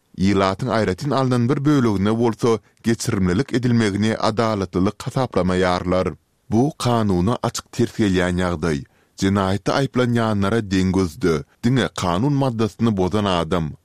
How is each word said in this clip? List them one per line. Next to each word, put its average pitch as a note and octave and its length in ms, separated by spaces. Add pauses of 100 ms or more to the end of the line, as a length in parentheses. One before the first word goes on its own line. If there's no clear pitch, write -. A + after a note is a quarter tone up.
(180)
ýylatyň G2 600
aýratyn G#2+ 420
alynan B2 300
bir C#3+ 160
bölegine A2+ 540
bolsa A#2 400 (240)
geçirimlilik G#2+ 680
edilmegini A2 640
adalatlylyk G#2 880
hasaplamaýarlar. F#2 1120 (360)
Bu B2 260
kanuny G#2+ 560 (100)
açyk - 280
ters A#2 280
gelýän F2+ 440
ýagdaý. E2 400 (360)
Jenaýatda G2 600
aýplanýanlara A#2 840
deň F#2+ 320
gözde. E2 480 (200)
Diňe A#2+ 260 (120)
kanun G2+ 320
maddasyny A#2 640
bozan F#2+ 280
adam, E2+ 400 (200)